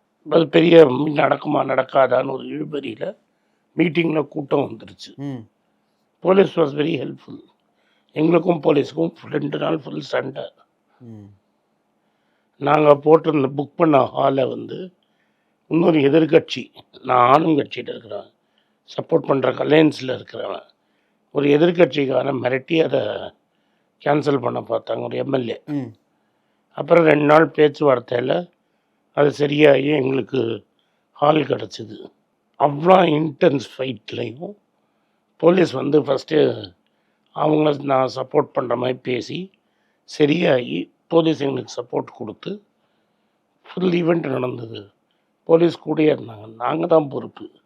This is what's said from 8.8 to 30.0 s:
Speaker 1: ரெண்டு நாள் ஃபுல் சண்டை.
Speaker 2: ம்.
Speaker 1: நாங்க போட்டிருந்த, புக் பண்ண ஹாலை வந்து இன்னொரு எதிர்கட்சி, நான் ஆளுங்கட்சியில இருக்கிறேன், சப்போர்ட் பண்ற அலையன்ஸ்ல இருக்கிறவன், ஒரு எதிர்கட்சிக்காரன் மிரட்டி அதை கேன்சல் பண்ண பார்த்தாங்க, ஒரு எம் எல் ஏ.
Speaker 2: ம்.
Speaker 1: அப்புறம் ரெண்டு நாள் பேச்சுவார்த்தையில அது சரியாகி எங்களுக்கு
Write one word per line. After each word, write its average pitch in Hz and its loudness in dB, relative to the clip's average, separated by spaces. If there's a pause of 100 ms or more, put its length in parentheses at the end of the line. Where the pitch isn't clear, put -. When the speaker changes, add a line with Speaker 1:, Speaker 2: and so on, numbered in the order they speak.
Speaker 1:
ரெண்டு 147 -6
நாள் 151 -4
ஃபுல் 151 -12
சண்டை. 135 -8 (480)
Speaker 2:
ம். 110 -20 (1300)
Speaker 1:
நாங்க 147 4
போட்டிருந்த, 151 2
புக் 143 -8
பண்ண 156 4
ஹாலை 135 0
வந்து 120 -10 (760)
இன்னொரு 165 2
எதிர்கட்சி, 147 2 (320)
நான் 123 2
ஆளுங்கட்சியில 143 0
இருக்கிறேன், 110 -14 (560)
சப்போர்ட் 139 -4
பண்ற 131 0
அலையன்ஸ்ல 135 2
இருக்கிறவன், 101 -12 (640)
ஒரு 143 0
எதிர்கட்சிக்காரன் 143 2
மிரட்டி 131 -2
அதை 131 0 (1040)
கேன்சல் 143 0
பண்ண 120 -6
பார்த்தாங்க, 113 -6
ஒரு 120 -8
எம் 127 -6
எல் 127 -2
ஏ. 113 -10
Speaker 2:
ம். 135 -8 (800)
Speaker 1:
அப்புறம் 165 2
ரெண்டு 147 4
நாள் 151 6
பேச்சுவார்த்தையில 143 0 (600)
அது 147 2
சரியாகி 143 4
எங்களுக்கு 131 -2 (480)